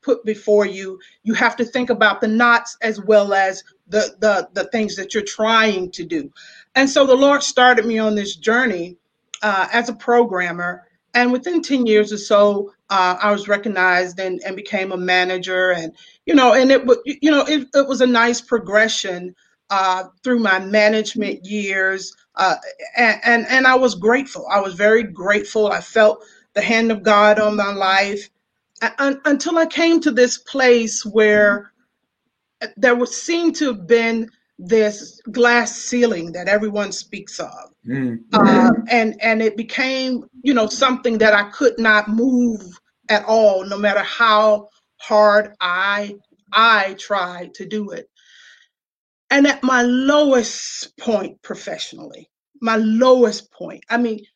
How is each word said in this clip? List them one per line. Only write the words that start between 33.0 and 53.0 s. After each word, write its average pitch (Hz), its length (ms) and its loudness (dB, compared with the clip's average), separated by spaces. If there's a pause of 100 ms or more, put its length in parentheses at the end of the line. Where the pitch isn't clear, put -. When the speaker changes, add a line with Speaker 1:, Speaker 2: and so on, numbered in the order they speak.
Speaker 1:
seemed 339 360 -2
to 302 100 -2
have 202 200 -6
been 226 420 0 (300)
this 208 640 -2 (100)
glass 240 460 2
ceiling 202 560 -2
that 175 160 -10
everyone 208 420 -2
speaks - 480 -14
of. - 340 -14 (140)
Speaker 2:
Mm. 123 340 -6 (120)
Speaker 1:
Uh, 226 400 4 (180)
and, 226 320 0
and 220 180 0
it 214 160 -2
became, 262 680 -6 (180)
you 277 100 0
know, 226 140 0
something 254 520 -2
that 214 160 4
I 202 160 2
could - 280 0
not 214 300 2
move 233 520 0 (480)
at 208 160 0
all, 214 400 2
no 196 140 -8
matter 202 240 0
how 214 640 2 (280)
hard 208 640 2
I, 202 560 -4 (360)
I 202 460 2
tried 180 560 -6
to 190 120 -14
do 202 240 -8
it. - 180 -16 (1200)
And 277 160 4
at 277 160 -2
my 254 200 2
lowest 269 1120 0
point 196 460 -6
professionally, - 840 -16 (320)
my 226 160 -2
lowest 226 760 2